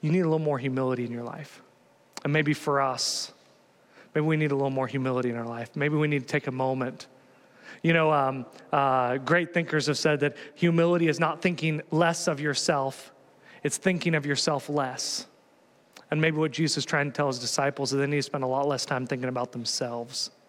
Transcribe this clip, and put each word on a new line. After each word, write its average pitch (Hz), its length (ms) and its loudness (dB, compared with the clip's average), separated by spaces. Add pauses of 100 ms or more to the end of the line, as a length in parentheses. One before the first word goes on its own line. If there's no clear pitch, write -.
you 156 100 2
need 185 80 4
a 180 40 4
little 160 140 4
more 151 200 0
humility 127 480 0
in 113 40 -6
your 120 120 -6
life." 120 400 -12 (600)
And 143 100 0
maybe 151 200 2
for 139 300 0
us, - 500 -4 (800)
maybe 151 120 2
we 156 100 2
need 151 160 2
a - 20 2
little 139 140 2
more 131 180 0
humility 127 440 0
in 117 60 -4
our 117 100 -6
life. 117 280 -10
Maybe 147 220 0
we 151 100 2
need 147 140 0
to 123 60 -10
take - 220 -2
a 131 40 -4
moment. 131 540 -2 (760)
You 165 120 4
know, 160 180 4
um, 135 340 0 (260)
uh, 131 460 4
great 165 360 2
thinkers 156 320 0
have 143 100 0
said 151 240 2
that 143 160 0 (180)
humility 170 540 4
is 143 100 0
not 160 220 0
thinking 156 400 0 (100)
less 165 360 2
of 151 140 0
yourself, 143 720 -2 (500)
it's - 160 -2
thinking 175 360 0
of 143 120 0
yourself 143 420 -2
less. 135 580 -4 (840)
And 156 100 0
maybe 160 160 2
what 156 140 0
Jesus 156 280 0
is 143 60 -2
trying 143 260 -2
to - 60 -12
tell 143 120 0
his 127 100 -2
disciples 139 540 -2
is 139 80 2
they 143 60 2
need 147 100 0
to 139 60 0
spend 135 200 -4
a 127 60 0
lot 135 180 0
less 139 180 -2
time 127 220 -4
thinking 127 220 -4
about 123 240 -4
themselves. 120 800 -6 (180)